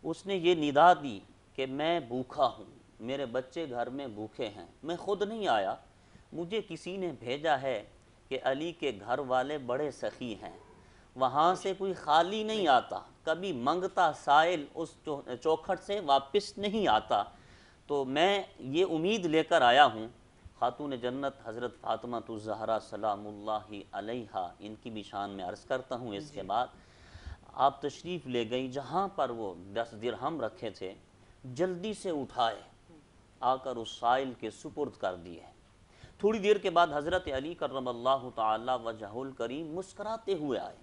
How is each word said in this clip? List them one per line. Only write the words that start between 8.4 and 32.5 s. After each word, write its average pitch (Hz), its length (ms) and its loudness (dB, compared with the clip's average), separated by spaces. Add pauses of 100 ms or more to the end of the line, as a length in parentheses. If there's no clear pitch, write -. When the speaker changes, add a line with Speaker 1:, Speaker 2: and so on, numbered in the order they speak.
Speaker 1:
के 147 200 -2
घर 113 280 -2
वाले 139 380 0
बड़े 135 340 -2
सखी 117 420 -6
हैं, 90 260 -14 (580)
वहाँ 143 380 4
से 190 180 -4
कोई 190 200 -4
खाली 170 500 4
नहीं 214 240 0
आता, 117 380 4 (200)
कभी 170 280 -2
मंगता 165 580 2
साइल 151 640 4
उस - 300 -8
चौ-, 143 300 -6
चौखट 160 440 0
से 202 200 -4
वापस 147 600 2
नहीं 202 280 2
आता, 107 440 2 (580)
तो 143 160 0
मैं 185 440 2 (120)
ये 143 220 2
उम्मीद 180 420 2
लेकर 160 380 4
आया 123 200 10
हूँ। 113 300 2 (460)
खातून 127 380 -2
जन्नत 131 480 -4
हज़रत 117 380 -8
फ़ातिमा 113 360 -4
तो 110 200 -8
ज़हरा 110 400 -2
सलामुल्लाहि 104 1120 -6
अलैहा, 101 680 -6
इनकी 107 280 -14
भी 107 140 -10
शान 101 260 -8
में 98 140 -10
अर्ज़ - 240 -8
करता 131 280 -4
हूँ। 117 200 -8
इसके 98 260 -10
Speaker 2:
जी। 92 60 -10
Speaker 1:
बाद 113 240 -2 (840)
आप 139 280 2
तशरीफ़ 151 460 -6
ले 120 160 0
गई, 127 240 -2
जहाँ 139 480 -4
पर 135 140 0
वो 104 260 -6 (160)
दस 117 200 -2
दिरहम 120 480 -4
रखे 110 400 -6
थे, 95 140 -8 (500)
जल्दी 180 480 -2
से 196 180 -6
उठाए, 120 520 -2 (800)